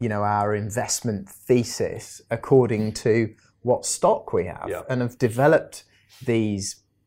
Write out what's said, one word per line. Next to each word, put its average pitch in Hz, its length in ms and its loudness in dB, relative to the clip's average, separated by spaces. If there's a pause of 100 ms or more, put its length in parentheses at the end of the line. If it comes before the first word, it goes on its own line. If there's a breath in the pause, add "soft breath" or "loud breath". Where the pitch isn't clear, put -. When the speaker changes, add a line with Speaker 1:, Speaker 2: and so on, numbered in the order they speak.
Speaker 1:
you 117 80 -2
know, 104 140 0
our 104 320 2
investment 104 760 -4
thesis - 920 -2 (100)
according 113 600 2
to 110 400 0 (280 soft breath)
what 120 240 0
stock - 480 0
we 90 120 0
have, 92 240 -10
Speaker 2:
Yeah. 90 200 -8
Speaker 1:
and 127 120 0
have 120 160 -4
developed 127 680 2 (420 soft breath)
these, 107 520 0 (300)